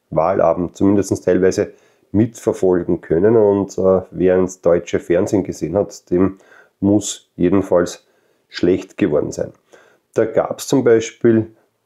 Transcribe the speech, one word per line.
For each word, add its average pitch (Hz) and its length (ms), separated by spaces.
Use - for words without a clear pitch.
Wahlabend 82 680
zumindest 98 480
teilweise 92 500
mitverfolgen 92 880
können. 98 340
Und, 101 420
äh, 92 320
wer 90 280
ins 90 240
deutsche 87 380
Fernsehen 90 440
gesehen 82 340
hat, - 320
dem 95 300
muss - 560
jedenfalls 90 720
schlecht - 480
geworden 73 340
sein. - 200
Da 113 100
gab's - 420
zum 135 160
Beispiel 113 680